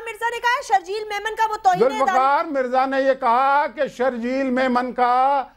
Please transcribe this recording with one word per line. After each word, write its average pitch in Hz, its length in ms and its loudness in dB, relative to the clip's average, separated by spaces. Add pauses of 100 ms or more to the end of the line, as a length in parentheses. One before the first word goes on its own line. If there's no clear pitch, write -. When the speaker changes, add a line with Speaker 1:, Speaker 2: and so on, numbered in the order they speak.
Speaker 1:
मिर्जा 466 240 -6
ने 466 100 -6
कहा 480 160 0
है 571 60 -4
शर्जील 403 480 -2
मेमन 415 260 -6
का - 100 0
वो 427 100 -2
तौहीन 370 260 2
अदालत 269 160 0
Speaker 2:
जुल्फिकार 269 480 2
मिर्जा 262 400 0
ने 269 160 -2
ये 269 140 2
कहा 269 520 2
कि 247 220 -4
शर्जील 247 560 -2
मेमन 254 380 0
का 254 720 2